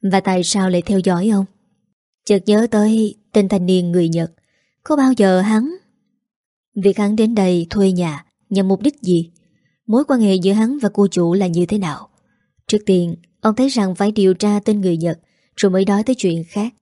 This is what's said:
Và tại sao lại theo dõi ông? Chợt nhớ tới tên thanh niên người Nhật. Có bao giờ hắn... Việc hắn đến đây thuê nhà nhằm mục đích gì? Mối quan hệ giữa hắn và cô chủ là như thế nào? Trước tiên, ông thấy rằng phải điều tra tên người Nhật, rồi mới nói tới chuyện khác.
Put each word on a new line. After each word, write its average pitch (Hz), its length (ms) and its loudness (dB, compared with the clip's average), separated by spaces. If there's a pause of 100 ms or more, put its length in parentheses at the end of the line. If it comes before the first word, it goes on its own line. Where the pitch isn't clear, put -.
(120)
Và 190 80 2
tại 185 240 -2
sao 190 260 -2
lại 180 120 0
theo 196 180 -2
dõi 180 300 0
ông? 196 160 0 (800)
Chợt 202 200 2
nhớ 214 260 2
tới 214 440 0 (160)
tên 196 180 2
thanh 190 160 -2
niên 180 260 0
người 170 180 2
Nhật. 165 220 -4 (520)
Có 302 120 -2
bao 262 180 2
giờ 190 280 4
hắn... 220 340 0 (1080)
Việc 196 140 2
hắn 208 180 0
đến 226 200 0
đây 180 340 0
thuê 196 220 2
nhà 175 340 -4 (240)
nhằm 196 180 0
mục 190 140 0
đích 285 200 -2
gì? 165 300 0 (560)
Mối 226 200 2
quan 262 120 0
hệ 202 160 2
giữa 190 180 0
hắn 220 280 0
và 208 120 0
cô 202 140 2
chủ 175 260 0
là 190 140 0
như 175 180 0
thế 208 120 -4
nào? 165 320 -8 (580)
Trước 208 180 0
tiên, 175 300 0 (260)
ông 214 140 0
thấy 254 120 0
rằng 202 280 -2
phải 208 160 0
điều 190 220 2
tra 208 320 0
tên 208 160 0
người 180 160 0
Nhật, 165 220 -4 (360)
rồi 196 160 0
mới 190 140 0
nói 202 180 0
tới 254 120 -2
chuyện 165 340 -2
khác. 214 320 -8